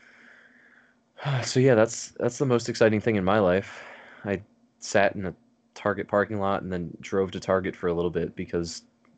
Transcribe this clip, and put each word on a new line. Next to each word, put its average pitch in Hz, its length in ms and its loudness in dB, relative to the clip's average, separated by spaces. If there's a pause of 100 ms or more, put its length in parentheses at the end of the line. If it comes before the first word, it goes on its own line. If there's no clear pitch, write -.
(1400)
So - 180 0
yeah, 131 120 6
that's, 113 360 2 (100)
that's 120 180 -2
the 147 80 0
most 120 220 0
exciting 110 320 4
thing 110 160 0
in 95 80 0
my 98 160 4
life. 95 420 2 (440)
I 98 160 -4 (380)
sat - 360 2
in 98 100 -6
a 85 80 -6 (400)
Target 98 360 -4
parking 101 280 0
lot 98 260 -2
and 92 80 -6
then 87 280 -6
drove 95 320 -2
to 92 80 -8
Target 92 380 -2
for 92 100 -4
a 85 60 0
little 85 180 -2
bit 82 240 -4
because 87 480 -8 (340)